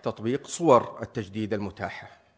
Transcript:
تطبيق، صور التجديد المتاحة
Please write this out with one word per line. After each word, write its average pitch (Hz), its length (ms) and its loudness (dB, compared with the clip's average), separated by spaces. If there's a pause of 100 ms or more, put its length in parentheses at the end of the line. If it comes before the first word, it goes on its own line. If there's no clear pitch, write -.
تطبيق، 117 440 -4
صور 131 540 4
التجديد 107 520 -6
المتاحة 98 560 -8 (280)